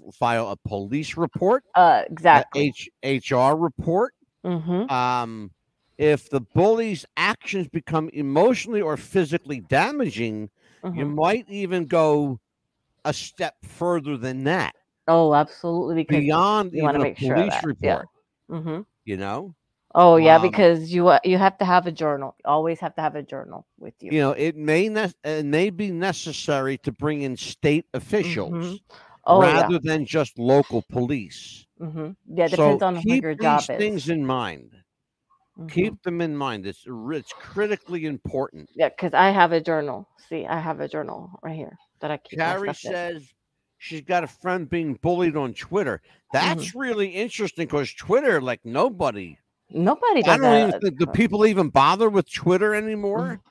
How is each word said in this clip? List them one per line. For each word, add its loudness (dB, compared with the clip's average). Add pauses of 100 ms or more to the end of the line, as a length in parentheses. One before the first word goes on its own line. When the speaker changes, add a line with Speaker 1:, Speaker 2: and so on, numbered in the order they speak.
Speaker 1:
f-, -20
file -2
a -10
police -6
report, 0 (120)
Speaker 2:
Uh, 6
Speaker 1:
a -14
Speaker 2:
exactly. 4
Speaker 1:
H-, -8 (140)
H -4
R 4
report. -2 (300)
Speaker 2:
Mm-hmm. -4
Speaker 1:
Um, -2 (460)
if 2
the -2
bully's 0 (100)
actions -4
become -4
emotionally 0
or -2
physically -4
damaging, -2 (340)
you -10
Speaker 2:
Mm-hmm. -6
Speaker 1:
might 0
even -4
go 2 (640)
a -2
step -8 (100)
further -4
than -6
that. -2 (320)
Speaker 2:
Oh, 4
absolutely, 0
because 0
Speaker 1:
Beyond 2
Speaker 2:
you -4
wanna 2
Speaker 1:
even 2
a 2
Speaker 2:
make -8
sure -2
Speaker 1:
police 2
Speaker 2:
that, -2 (180)
yeah. 0
Speaker 1:
report, -8 (420)
Speaker 2:
Mm-hmm. -8 (240)
Speaker 1:
you -6
know? -8 (400)
Speaker 2:
Oh, 10
yeah, 10
Speaker 1:
Um, 8
Speaker 2:
because 4
you, 2
uh, 8
you 2
have 2
to 0
have 2
a -4
journal. -4
You -4
always 0
have -6
to -8
have -2
a -8
journal -14 (140)
with -18
you. -16
Speaker 1:
You 2
know, 2
it -2
may 0
ne-, -4 (100)
it -4
may 0
be -6
necessary -4
to -6
bring -4
in -6
state -2
officials -4
Speaker 2:
Mm-hmm. -8 (500)
Oh, 8
yeah. 6
Speaker 1:
rather 0
than -2
just -2
local 2
police. -6 (160)
Speaker 2:
Mm-hmm. -10 (220)
Yeah, 2
it 0
Speaker 1:
So 0 (220)
Speaker 2:
depends -2
on 0
who -8
Speaker 1:
keep 2
Speaker 2:
your -4
job 2
Speaker 1:
these -6
things -4
Speaker 2:
is. -6
Speaker 1:
in -2
mind. -4 (880)
Speaker 2:
Mm-hmm. -14
Speaker 1:
Keep -4
them -4
in -4
mind. -6
It's -12
r-, -10
it's -10
critically -6
important. -8
Speaker 2:
Yeah, 0
'cause -6
I 4
have 2
a 2
journal. -4 (220)
See, -8
I -6
have -8
a -8
journal -12
right -12
here -14 (240)
that -8
I -6
keep -18
my -2
Speaker 1:
Carrie -4
Speaker 2:
stuff -16
in. -10
Speaker 1:
says -10 (460)
she's -14
got -2
a -8
friend -6
being -4
bullied 0
on -4
Twitter. -6 (300)
That's -2
Speaker 2:
Mm-hmm. -14
Speaker 1:
really -4
interesting -6
'cause -4
Twitter, 2
like, -6
nobody -4 (300)
Speaker 2:
Nobody 2
Speaker 1:
I 4
Speaker 2:
does 4
Speaker 1:
don't -2
Speaker 2:
that 6
Speaker 1:
even 2
Speaker 2:
at -10
Speaker 1:
think, -2
do 0
Speaker 2:
Twitter. -12
Speaker 1:
people 4
even 2
bother 4
with 0
Twitter 2
anymore? -4